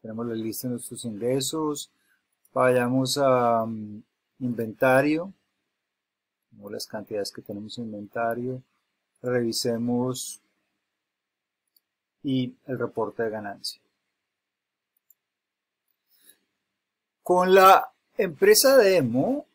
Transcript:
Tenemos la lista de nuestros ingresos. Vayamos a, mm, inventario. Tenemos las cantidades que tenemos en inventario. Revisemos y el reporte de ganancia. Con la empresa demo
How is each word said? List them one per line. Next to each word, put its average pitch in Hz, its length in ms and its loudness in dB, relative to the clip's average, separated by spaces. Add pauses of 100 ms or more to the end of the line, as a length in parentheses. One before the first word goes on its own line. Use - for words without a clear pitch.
Tenemos 110 240 -10
la 117 80 -8
lista 110 340 -8
de 123 60 -6
nuestros 120 320 -12
ingresos. 135 840 -6 (600)
Vayamos 127 640 0
a, 120 480 2
mm, 107 380 -12 (360)
inventario. 131 920 0 (1200)
Tenemos 104 220 -18
las 110 160 -12
cantidades 104 440 -8
que - 100 -16
tenemos 104 360 -14
en 120 80 -10
inventario. 117 760 -6 (580)
Revisemos 120 1200 -4 (1800)
y 131 320 -4 (100)
el 123 140 -8
reporte 113 440 -6
de 113 60 -4
ganancia. 101 520 -12 (3500)
Con 180 320 2
la 190 380 8 (260)
empresa 214 600 4
demo 185 760 2